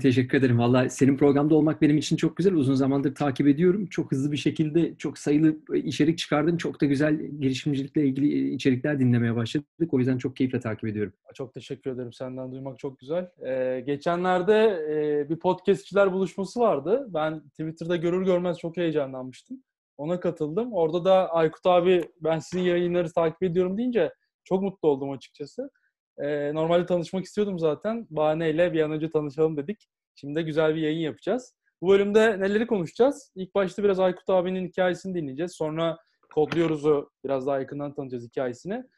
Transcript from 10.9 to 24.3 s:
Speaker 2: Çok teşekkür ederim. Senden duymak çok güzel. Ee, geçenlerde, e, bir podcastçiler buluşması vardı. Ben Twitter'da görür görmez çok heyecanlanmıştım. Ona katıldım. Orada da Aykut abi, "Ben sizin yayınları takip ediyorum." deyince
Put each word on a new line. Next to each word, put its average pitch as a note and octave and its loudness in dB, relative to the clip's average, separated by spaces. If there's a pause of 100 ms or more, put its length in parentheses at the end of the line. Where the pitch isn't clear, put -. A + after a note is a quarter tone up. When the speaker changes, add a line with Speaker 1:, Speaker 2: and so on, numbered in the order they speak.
Speaker 2:
Çok B2 -12
teşekkür C3+ -10
ederim. A#2+ -10
Senden B2+ -12
duymak C3 -14
çok C3+ -12
güzel. E3+ -8 (180)
Ee, B2+ -4
geçenlerde, F3+ 0
e, D3+ -2
bir E3 -4
podcastçiler F#3 0
buluşması F#3+ -4
vardı. G#3 0
Ben D#3 -4 (100)
Twitter'da E3 -6
görür F3 0
görmez F3+ 2
çok E3 -8
heyecanlanmıştım. C#3+ -4 (340)
Ona E3 -4
katıldım. F3 -4
Orada E3 0
da F#3+ 4
Aykut E3 0
abi, F3+ 4 (180)
"Ben D#3+ 0
sizin F3+ -4
yayınları F3 0
takip E3 0
ediyorum." F#3 0
deyince A#3 0 (300)